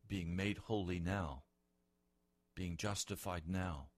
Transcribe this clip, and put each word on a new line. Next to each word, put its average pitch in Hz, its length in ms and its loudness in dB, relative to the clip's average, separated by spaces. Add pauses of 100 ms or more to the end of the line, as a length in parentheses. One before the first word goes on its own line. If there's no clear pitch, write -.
Being 87 300 0
made 98 220 2
holy 92 420 0
now. 82 420 0 (1120)
Being 87 220 -2
justified 98 720 -2
now. 87 480 0